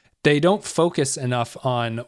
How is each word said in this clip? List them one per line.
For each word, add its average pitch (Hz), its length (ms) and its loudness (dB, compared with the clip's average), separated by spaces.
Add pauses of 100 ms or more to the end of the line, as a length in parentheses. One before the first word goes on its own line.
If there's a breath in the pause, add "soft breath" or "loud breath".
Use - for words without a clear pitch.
(240 soft breath)
they 147 160 4
don't 190 240 2
focus 165 520 0
enough 123 480 -4
on 120 440 -2